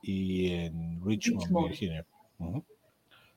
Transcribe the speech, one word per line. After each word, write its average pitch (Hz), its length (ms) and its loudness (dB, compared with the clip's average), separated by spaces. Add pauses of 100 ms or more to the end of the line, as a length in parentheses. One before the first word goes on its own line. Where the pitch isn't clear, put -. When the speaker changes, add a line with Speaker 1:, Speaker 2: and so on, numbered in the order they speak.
Speaker 1:
y 92 500 2
en 85 540 -2
Richmond, 139 380 2
Speaker 2:
Richmond. 170 240 4
Speaker 1:
Virginia. 85 380 -4 (340)
Ujú. 90 240 -4 (720)